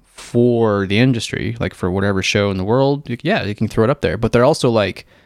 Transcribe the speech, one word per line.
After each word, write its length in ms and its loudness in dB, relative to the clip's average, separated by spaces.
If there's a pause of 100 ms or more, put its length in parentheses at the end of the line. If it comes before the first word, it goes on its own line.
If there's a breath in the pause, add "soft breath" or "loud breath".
for 840 0
the 120 0
industry, 600 -2
like, 160 -4
for 160 -4
whatever 320 0
show 300 0
in 40 -4
the 80 -4
world, 460 0
you, 120 -6
yeah, 200 -2
you 120 -6
can 120 -4
throw 160 -2
it 80 2
up 100 -2
there. 160 -2
But 140 -2
they're 140 4
also 260 2
like, 360 -2 (200 soft breath)